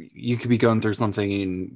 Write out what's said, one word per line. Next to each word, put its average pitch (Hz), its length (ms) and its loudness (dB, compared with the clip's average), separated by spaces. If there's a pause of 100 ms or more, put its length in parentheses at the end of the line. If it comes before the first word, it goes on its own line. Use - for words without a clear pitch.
(120)
you 120 240 -4
could 120 140 -6
be 117 80 4
going 113 220 4
through 107 140 0
something 104 380 -2 (100)
and 92 340 -6